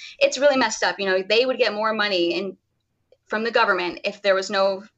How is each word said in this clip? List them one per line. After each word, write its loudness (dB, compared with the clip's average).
it's 2
really 4
messed 0
up. -2
You -6
know, 0
they 2
would -2
get 0
more -2
money 0
in, -6
from -4
the -2
government 0
if -6
there 2
was -4
no 0